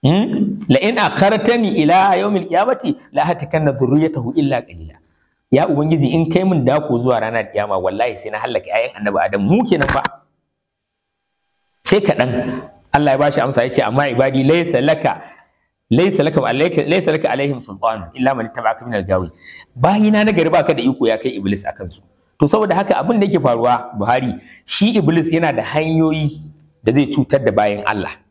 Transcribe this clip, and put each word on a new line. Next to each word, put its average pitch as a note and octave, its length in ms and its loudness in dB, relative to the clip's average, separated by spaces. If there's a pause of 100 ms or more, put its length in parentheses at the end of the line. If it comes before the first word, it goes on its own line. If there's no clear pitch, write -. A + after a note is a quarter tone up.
Hmm? - 560 0 (120)
"La C3 120 -2
in G#3 160 0
akhartani G#3 880 0
ila F#3 320 4
yawmil F#3+ 320 -2
qiyamati A#3+ 480 -2 (160)
la - 80 0
ahtikanna D#3 560 -2
dhurriyyatahu C3+ 580 0
illa C#3 300 -2
qalila." D#2+ 320 -18 (540)
Ya D3+ 160 2
Ubangiji, D3 460 0
in D#3+ 180 2
kai F#3 120 0
min F3 220 0
dako C3 320 0
zuwa A#2+ 240 0
ranar A2 320 -2
kiyama, G2+ 240 -2
wallahi G2+ 400 -2
sai G#2+ 140 -10
na G#2+ 80 -8
hallaka A#2 340 -4
ƴaƴan A#2 240 -2
Annabi G2 240 -2
Adamu. G2 280 2
Mu G#3 200 4
kenan E3+ 200 2
fa. - 120 0 (1800)
Sai G3+ 180 2
kaɗan. B2+ 300 0 (600)
Allah C#3+ 220 2
ya - 20 -2
bashi D3 240 0
amsa B2+ 220 0
ya B2+ 60 -2
ce, B2+ 120 0
"Amma B2 280 0
ibadi C3 340 0
laysa D#3+ 380 2
laka, D3 400 0 (680)
laysa F#3 320 2
laka D3+ 200 0
alayka, C3 400 0
laysa F3 280 0
laka D#3 200 -2
alaihim C3+ 280 -2
sultan G#2+ 560 -6
illa C3 200 2
man A2+ 120 -4
ittaba'aka A2+ 380 -4
minal G#2+ 180 -4
ghawi." F#2 260 -2 (460)
Bayina G#3 500 2
na G#3+ 60 2
gari E3 200 2
baka E3 240 2
da A#2 80 -4
iko B2+ 240 0
ya A2 100 0
kai B2+ 220 -4
Iblis G2 260 -4
akan - 240 -10
su. - 120 -18 (380)
To, D3 80 4
saboda G#3 280 2
haka G3 240 2
abin G#3 200 0
da G3 80 2
yake C3+ 120 0
faruwa, A#2+ 580 0
Buhari, A#2+ 380 0 (300)
shi G#3 340 2
Iblis E3 320 2
yana D#3+ 240 0
da A2+ 80 -4
hanyoyi D#3+ 640 0 (560)
da A2 80 0
zai C#3 160 2
cutar C#3+ 380 0
da A2+ 60 2
bayan G#2 360 0
Allah. G2 240 -4 (200)